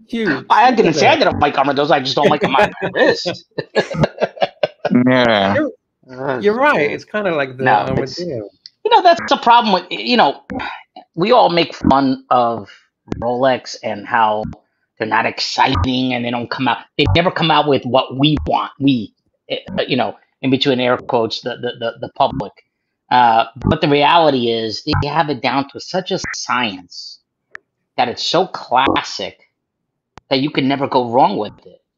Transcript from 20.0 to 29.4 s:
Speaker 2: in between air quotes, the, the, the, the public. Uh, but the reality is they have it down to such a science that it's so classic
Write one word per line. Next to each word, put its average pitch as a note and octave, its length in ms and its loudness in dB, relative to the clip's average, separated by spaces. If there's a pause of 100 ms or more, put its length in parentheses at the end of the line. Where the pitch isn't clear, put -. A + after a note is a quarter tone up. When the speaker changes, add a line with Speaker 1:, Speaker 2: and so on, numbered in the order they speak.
Speaker 2:
in C3+ 100 -2
between C3 280 0
air B2 180 0
quotes, A2+ 440 -4
the, B2 160 -8
the, A#2+ 220 -8
the, A#2 140 -6 (140)
the - 80 -14
public. - 360 -2 (600)
Uh, A#2 340 4 (220)
but D#3 140 0
the E3 80 0
reality C#3+ 640 4
is A2+ 340 -6
they C#3+ 220 -2
have D3+ 220 -2
it B2+ 120 -4
down C3+ 280 -2
to A2+ 100 -16
such F#3 320 -8
a F3+ 80 -4 (160)
science A2+ 840 -8 (760)
that B2 120 0
it's G#2+ 140 -8
so F3 240 0
classic - 920 -4 (880)